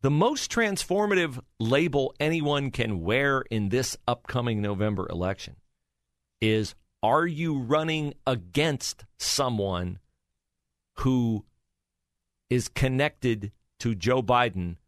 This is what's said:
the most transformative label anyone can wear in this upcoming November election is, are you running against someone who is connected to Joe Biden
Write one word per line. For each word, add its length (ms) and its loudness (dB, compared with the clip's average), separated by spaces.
the 100 2
most 400 2
transformative 880 0
label 600 2
anyone 500 0
can 300 -2
wear 500 0
in 200 0
this 260 -2
upcoming 540 -2
November 480 -2
election 460 -6
is, 340 2
are 240 4
you 320 -2
running 560 0
against 800 -2
someone 840 -2
who 480 0
is 180 0
connected 880 0
to 160 0
Joe 260 2
Biden 540 2